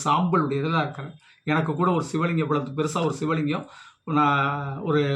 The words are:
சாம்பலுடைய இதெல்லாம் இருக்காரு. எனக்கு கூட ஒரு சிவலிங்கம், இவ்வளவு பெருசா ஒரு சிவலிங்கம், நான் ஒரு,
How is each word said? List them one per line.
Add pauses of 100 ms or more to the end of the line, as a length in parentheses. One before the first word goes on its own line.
சாம்பலுடைய
இதெல்லாம்
இருக்காரு. (340)
எனக்கு
கூட
ஒரு
சிவலிங்கம்,
இவ்வளவு
பெருசா
ஒரு
சிவலிங்கம், (380)
நான்
ஒரு, (160)